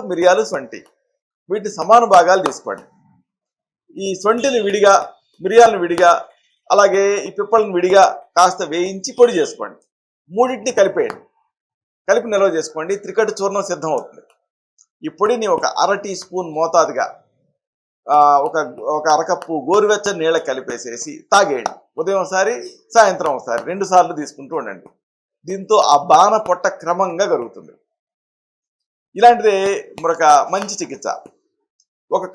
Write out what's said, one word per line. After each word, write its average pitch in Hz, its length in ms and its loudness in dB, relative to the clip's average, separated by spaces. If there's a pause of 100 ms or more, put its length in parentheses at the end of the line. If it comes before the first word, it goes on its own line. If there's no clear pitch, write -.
మిరియాలు, 180 420 2
శొంఠి, 131 300 -10 (680)
వీటిని 202 300 -6
సమాన 220 240 4 (120)
భాగాలు 180 340 6
తీసుకోండి. 107 360 -10 (1200)
ఈ 196 40 -4 (140)
శొంఠిని 240 440 0
విడిగా, 196 280 4 (500)
మిరియాలను 220 400 6
విడిగా, 175 260 4 (640)
అలాగే 196 300 4 (240)
ఈ - 100 -10
పిప్పళ్ళను 202 380 0
విడిగా 185 260 4 (360)
కాస్త 180 340 2
వేయించి 190 480 -6
పొడి 240 180 6
చేసుకోండి. 110 420 -6 (560)
మూడింటిని 247 440 -2
కలిపేయండి, 160 440 -2 (840)
కలిపి 233 260 0
నిల్వ 196 240 2
చేసుకోండి. 160 360 -8 (100)
త్రికట 214 260 -2 (100)
చూర్ణం 196 300 -4
సిద్ధం 160 260 -6
అవుతుంది. - 280 -10 (800)
ఈ 156 40 -8 (100)
పొడిని 220 360 0
ఒక 151 100 -4 (180)
అర 185 80 0 (120)
టీ 202 80 -10 (100)
స్పూన్ 180 360 -8
మోతాదుగా, 151 480 0 (1080)
ఆ, 147 40 4 (300)
ఒక, 160 100 -4 (400)
ఒక 151 80 -8 (100)
అరకప్పు 165 380 -4 (160)
గోరువెచ్చని 202 520 0
నీళ్ళ 165 160 0 (120)
కలిపేసేసి 123 640 -10 (220)
తాగేయండి. 143 400 0 (280)
ఉదయం 196 200 -2
ఒకసారి, 202 320 -2 (420)
సాయంత్రం 180 420 2
ఒకసారి, 120 320 -6
రెండు 190 220 -6
సార్లు 170 300 4
తీసుకుంటూ 139 400 -14
ఉండండి. 98 260 -14 (600)
దీంతో 196 280 -2 (180)
ఆ - 20 6 (180)
బాణ 190 200 6 (140)
పొట్ట 180 200 -2 (160)
క్రమంగా 175 500 -2
కరుగుతుంది. 117 400 -8 (1500)
ఇలాంటిదే 220 380 6 (460)
మరొక 165 200 -2 (300)
మంచి 196 200 -6 (100)
చికిత్స. 131 240 -12 (1120)
ఒక 180 180 -4